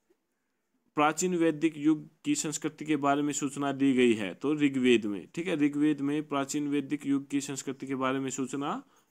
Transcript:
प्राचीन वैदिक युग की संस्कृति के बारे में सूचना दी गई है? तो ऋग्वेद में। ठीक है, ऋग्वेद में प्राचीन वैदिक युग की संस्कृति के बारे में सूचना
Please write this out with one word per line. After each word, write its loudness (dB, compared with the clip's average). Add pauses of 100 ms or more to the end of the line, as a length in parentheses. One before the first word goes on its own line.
(960)
प्राचीन 2
वैदिक 2
युग 2 (160)
की 0
संस्कृति -4
के 0
बारे 2
में -2
सूचना -4
दी 4
गई 6
है? -4
तो -2
ऋग्वेद 4
में। -6
ठीक -6
है, -2
ऋग्वेद 2
में -2
प्राचीन -2
वैदिक -4
युग 0
की -2
संस्कृति -8
के -4
बारे 0
में -4
सूचना -6 (280)